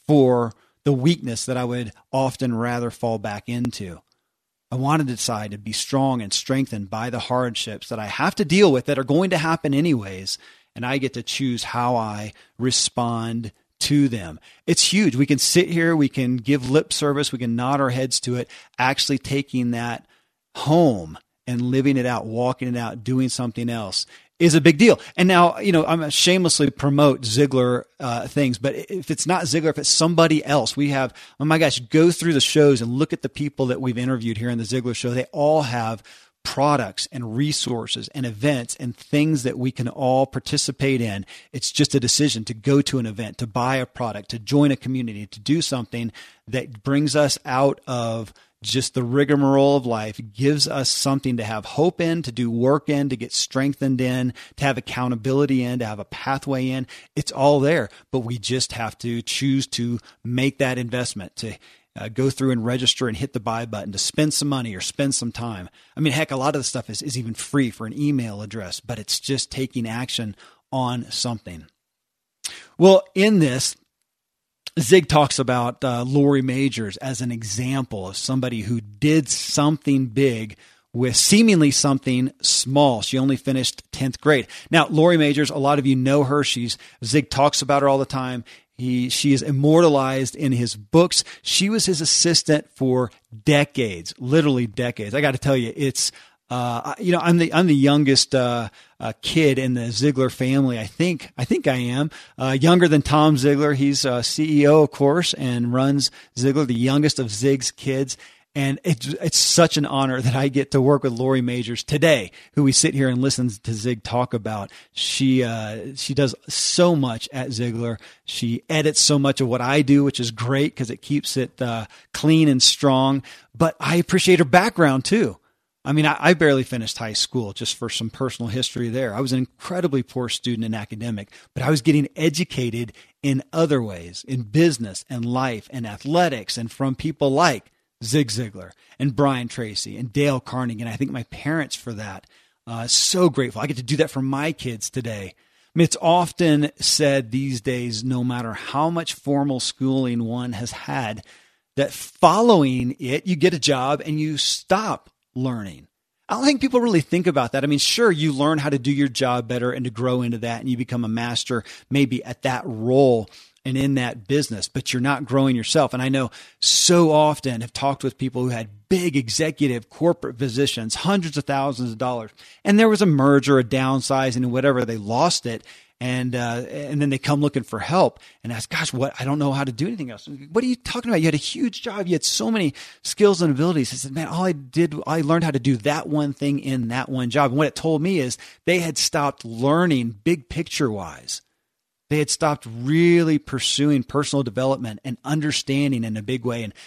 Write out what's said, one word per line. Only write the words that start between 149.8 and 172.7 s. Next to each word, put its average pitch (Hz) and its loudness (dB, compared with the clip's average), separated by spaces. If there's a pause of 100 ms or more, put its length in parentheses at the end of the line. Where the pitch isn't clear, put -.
one 120 -6
has 117 -8
had, 117 -8 (520)
that 139 0
following 156 4
it, 135 -4
you 180 0
get 175 2
a 160 -4
job 135 0
and 151 -4
you 151 -4
stop - -4 (240)
learning. 113 -8 (400)
I - -4
don't 240 -2
think 277 2
people 254 2
really 226 4
think 170 0
about 135 2
that. 135 -2
I - 0
mean, 147 2
sure, 220 4
you 156 0
learn 147 2
how 147 -2
to 143 2
do 127 0
your 143 2
job 123 -2
better 123 -2
and 127 -6
to 123 -6
grow 123 -2
into 117 -2
that, 117 -6
and 117 -8
you 123 0
become 120 -4
a 113 -4
master 117 -4 (260)
maybe 131 0
at - -12
that 127 -2
role 120 2 (360)
and 131 -4
in 139 0
that 120 -4
business, 131 -2
but - -6
you're 127 -2
not 139 -2
growing 135 2
yourself. 123 0
And 127 -4
I 131 -2
know 131 0 (280)
so 175 4
often 151 2
have 117 -10
talked 139 -4
with 131 -4
people 127 -4
who 127 0
had 113 -8
big 180 0
executive 135 -2
corporate 143 -2
positions, 120 -2
hundreds 165 -2
of 143 -2
thousands 135 -2
of 110 -12
dollars, 120 -4 (340)
and 202 6